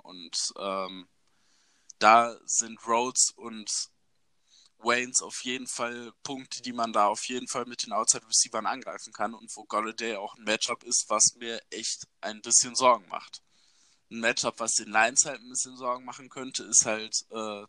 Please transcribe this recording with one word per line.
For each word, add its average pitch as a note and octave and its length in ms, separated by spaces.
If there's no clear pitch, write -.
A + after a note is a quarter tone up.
Und, - 560
ähm, F#2+ 500
da A2+ 440
sind A2+ 420
Rhodes A#2+ 500
und A2 540
Waynes B2 420
auf - 240
jeden B2+ 220
Fall A#2+ 440
Punkte, C3+ 380
die B2 120
man A#2 180
da G#2+ 160
auf G#2+ 220
jeden B2+ 180
Fall B2 180
mit A#2+ 200
den A2 80
Outside-Receivern A2+ 720
angreifen G#2+ 480
kann A2 200
und - 220
wo G#2+ 80
Golladay A2 540
auch G2+ 180
ein A2+ 80
Matchup A2 400
ist, - 260
was A2 260
mir A#2 340
echt - 360
ein G#2+ 220
bisschen A#2 340
Sorgen A#2 320
macht. - 340
Ein A2+ 80
Matchup, A#2+ 400
was A2+ 140
den G#2+ 160
Lions A2+ 360
halt C3+ 140
ein A#2+ 100
bisschen B2+ 280
Sorgen B2+ 260
machen B2+ 240
könnte, C3 360
ist G#2 220
halt, A2 460
äh, G#2+ 380